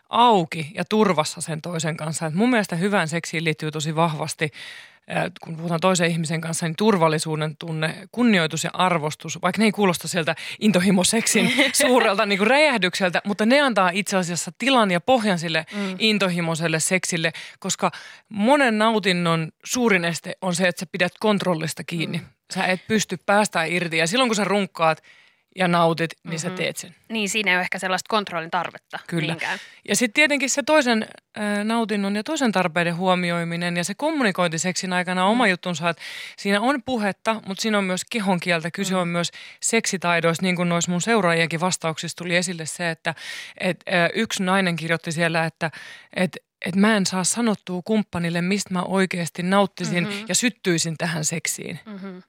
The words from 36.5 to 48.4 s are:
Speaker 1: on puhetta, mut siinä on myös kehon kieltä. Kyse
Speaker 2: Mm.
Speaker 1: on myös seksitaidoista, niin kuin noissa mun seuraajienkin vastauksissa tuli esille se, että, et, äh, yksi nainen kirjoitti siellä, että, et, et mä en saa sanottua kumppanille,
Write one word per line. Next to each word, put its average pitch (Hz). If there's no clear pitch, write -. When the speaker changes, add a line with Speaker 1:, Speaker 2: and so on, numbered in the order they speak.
Speaker 1:
on 262
puhetta, 214
mut 190
siinä 214
on 202
myös 185
kehon 196
kieltä. 165
Kyse 196
Speaker 2:
Mm. 190
Speaker 1:
on 170
myös 170
seksitaidoista, 170
niin 180
kuin 175
noissa 170
mun 175
seuraajienkin 170
vastauksissa 165
tuli 170
esille 175
se, 175
että, 165
et, 180
äh, 170
yksi 220
nainen 185
kirjoitti 165
siellä, 165
että, 160
et, 180
et 175
mä 208
en 185
saa 185
sanottua 190
kumppanille, 175